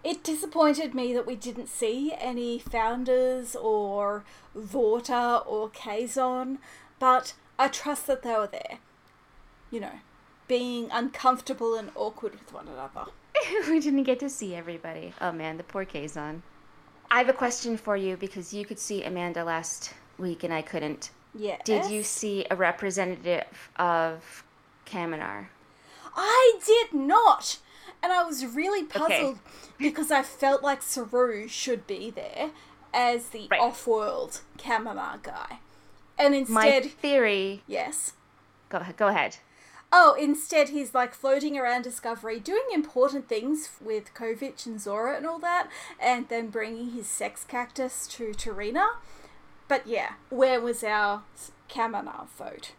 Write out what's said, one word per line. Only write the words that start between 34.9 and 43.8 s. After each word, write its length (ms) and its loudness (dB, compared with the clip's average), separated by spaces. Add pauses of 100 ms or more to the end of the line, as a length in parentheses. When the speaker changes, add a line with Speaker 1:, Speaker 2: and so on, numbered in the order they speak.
Speaker 1:
guy. 340 -12 (600)
And 300 4
Speaker 2:
My 180 6
Speaker 1:
instead 240 4
Speaker 2:
theory 760 2
Speaker 1:
Yes. 480 -6 (560)
Speaker 2:
Go 80 -4
ahead, 180 -6
go 120 4
ahead. 300 2 (540)
Speaker 1:
Oh, 220 12
instead 560 2
he's, 240 -4
like, 220 2
floating 420 2
around 260 0
Discovery, 560 -6
doing 320 -2
important 560 2
things 420 -2 (120)